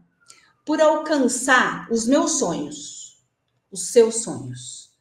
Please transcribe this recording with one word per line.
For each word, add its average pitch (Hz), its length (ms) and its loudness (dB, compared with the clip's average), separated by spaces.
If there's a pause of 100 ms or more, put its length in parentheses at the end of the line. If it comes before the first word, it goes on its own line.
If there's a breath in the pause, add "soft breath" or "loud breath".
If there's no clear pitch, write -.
(640 soft breath)
por 311 160 0
alcançar 269 1120 2
os 226 160 0
meus 302 300 2
sonhos, - 840 -8 (460)
os - 180 -8
seus 226 340 4
sonhos? 123 680 -12 (100)